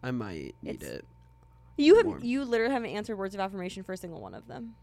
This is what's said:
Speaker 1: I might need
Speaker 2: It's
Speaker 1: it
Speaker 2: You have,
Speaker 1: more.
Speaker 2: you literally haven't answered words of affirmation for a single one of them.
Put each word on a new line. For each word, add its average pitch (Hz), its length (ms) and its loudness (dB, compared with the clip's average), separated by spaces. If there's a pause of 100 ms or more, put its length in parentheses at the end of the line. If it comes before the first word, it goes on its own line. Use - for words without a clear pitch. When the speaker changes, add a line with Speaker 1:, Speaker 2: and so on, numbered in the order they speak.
Speaker 1:
I 127 80 -4
might 98 520 -6
need - 200 -10
Speaker 2:
It's - 20 -12
Speaker 1:
it 64 200 -10 (720)
Speaker 2:
You 302 180 10
have, 466 100 8
Speaker 1:
more. - 140 -2
Speaker 2:
you 254 240 -2
literally 233 300 2
haven't 233 160 -2
answered 208 260 -6
words 190 180 -6
of 196 60 -6
affirmation 190 420 -6
for 185 120 -8
a - 20 -10
single 175 240 -12
one - 140 -14
of - 140 -16
them. 233 340 -12